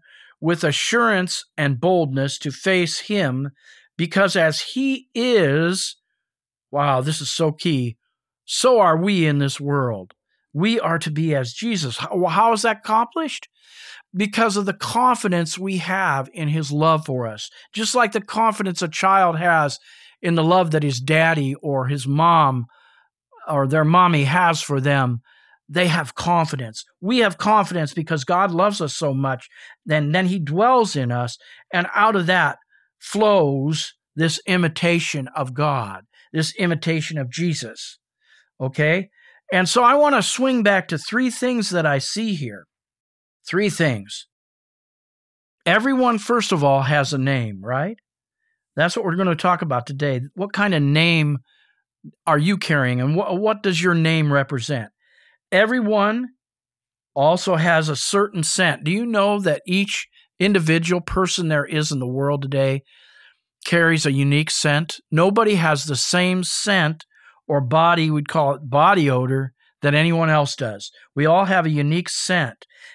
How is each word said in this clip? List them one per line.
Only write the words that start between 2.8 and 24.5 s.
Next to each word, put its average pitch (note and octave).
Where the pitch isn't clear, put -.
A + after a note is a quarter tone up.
him, C#3
because F#3+
as D#3+
he C4+
is, F3+
wow, C#3
this D#3
is C3+
so D#3+
key, C3+
so B3
are E3+
we F3
in C#3+
this C#3
world. B2+
We G#3
are E3
to D#3+
be D#3
as B2+
Jesus. F3+
How, F3+
how G3+
is G#3+
that A3
accomplished? A#3
Because G#3
of G3+
the F#3+
confidence G3+
we F#3+
have D#3+
in D#3
his D3+
love D#3
for B2+
us. G#2+
Just G#3+
like A#3
the G#3+
confidence G#3
a E3+
child F#3
has D#3+
in E3+
the D#3+
love E3+
that D#3
his C3+
daddy D#3
or C3+
his C3+
mom C#3+
or C#3
their D3+
mommy E3+
has E3+